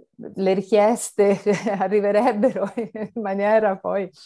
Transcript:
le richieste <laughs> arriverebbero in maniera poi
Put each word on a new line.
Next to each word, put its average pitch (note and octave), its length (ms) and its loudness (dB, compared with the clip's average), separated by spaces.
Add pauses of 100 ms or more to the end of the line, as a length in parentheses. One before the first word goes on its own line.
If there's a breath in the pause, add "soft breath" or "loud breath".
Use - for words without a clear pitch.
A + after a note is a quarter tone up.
(340)
le F#3+ 200 0
richieste G#3 880 2
<laughs> G3+ 340 -2
arriverebbero G#3 1000 0
in G#3+ 460 -8
maniera G3+ 540 2
poi F#3 340 -4 (140 loud breath)